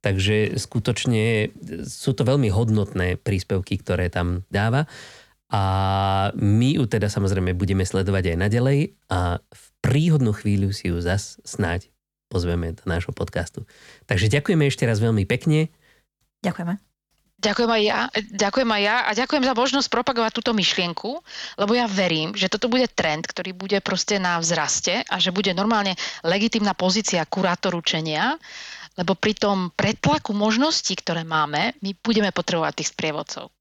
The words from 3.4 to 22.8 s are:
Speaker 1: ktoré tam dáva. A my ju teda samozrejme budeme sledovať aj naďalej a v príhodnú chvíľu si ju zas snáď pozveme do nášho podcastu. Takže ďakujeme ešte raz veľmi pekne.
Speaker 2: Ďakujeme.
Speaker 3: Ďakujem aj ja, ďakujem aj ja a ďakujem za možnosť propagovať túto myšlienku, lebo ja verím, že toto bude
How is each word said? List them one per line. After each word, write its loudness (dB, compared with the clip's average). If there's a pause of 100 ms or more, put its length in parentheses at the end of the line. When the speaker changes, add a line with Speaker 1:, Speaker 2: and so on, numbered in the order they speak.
Speaker 1:
ktoré -2
tam -2
dáva. 2 (640)
A 0 (720)
my 4
ju 0
teda 2
samozrejme 0
budeme 0
sledovať 0
aj -2
naďalej 2
a 0
v -20 (140)
príhodnú 4
chvíľu 0
si -2
ju 0
zas -2
snáď -2 (440)
pozveme -2
do -12
nášho -2
podcastu. -8 (400)
Takže 2
ďakujeme 4
ešte 2
raz 2
veľmi 2
pekne. 2 (720)
Speaker 2:
Ďakujeme. -4 (640)
Speaker 3:
Ďakujem 2
aj 4
ja, 2 (320)
ďakujem 0
aj 2
ja 2
a 0
ďakujem 0
za 2
možnosť 0
propagovať 0
túto -2
myšlienku, -2 (400)
lebo 2
ja 0
verím, 0
že -2
toto -2
bude 2